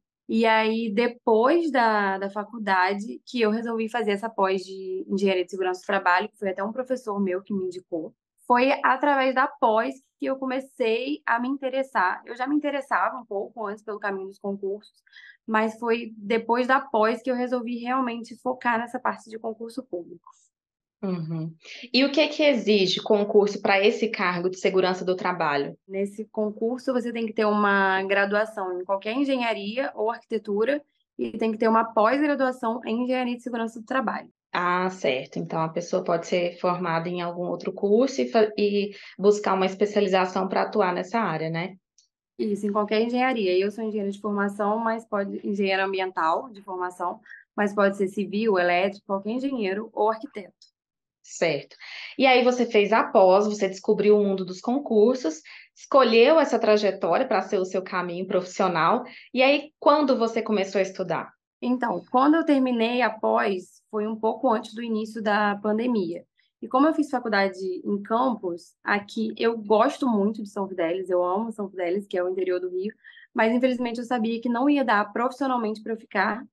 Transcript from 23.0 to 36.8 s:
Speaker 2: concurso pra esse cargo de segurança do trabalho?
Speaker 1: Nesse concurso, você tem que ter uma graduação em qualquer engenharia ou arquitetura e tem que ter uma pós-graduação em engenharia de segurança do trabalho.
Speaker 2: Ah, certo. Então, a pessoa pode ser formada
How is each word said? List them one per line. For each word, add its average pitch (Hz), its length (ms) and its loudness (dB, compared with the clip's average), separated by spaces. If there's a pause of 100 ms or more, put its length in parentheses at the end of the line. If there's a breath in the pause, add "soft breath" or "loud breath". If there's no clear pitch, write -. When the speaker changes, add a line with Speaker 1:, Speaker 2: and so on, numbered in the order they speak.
Speaker 2:
concurso 202 600 2
pra 196 240 2
esse 226 240 2
cargo 180 400 -2
de 180 80 -6
segurança 185 480 0
do 180 100 0
trabalho? 165 640 -2 (100)
Speaker 1:
Nesse 202 380 -6
concurso, 226 680 -4
você 240 200 -4
tem 233 140 -4
que 214 60 -10
ter 214 120 0
uma 202 580 4
graduação 202 800 0
em - 20 -10
qualquer 196 300 -4
engenharia 240 800 -2
ou 214 160 -2
arquitetura 226 720 -2 (380)
e 226 180 -6
tem 226 140 0
que 220 80 -6
ter 233 80 2
uma 220 160 4
pós-graduação 247 1000 0
em 233 180 -2
engenharia 247 320 -2
de 240 80 -12
segurança 233 360 -6
do 220 60 -16
trabalho. 247 440 -4 (220)
Speaker 2:
Ah, 180 380 0
certo. 156 480 -2
Então, 165 240 -4
a 160 80 -2
pessoa 180 340 -4
pode 170 240 -2
ser 175 320 -2
formada 170 480 0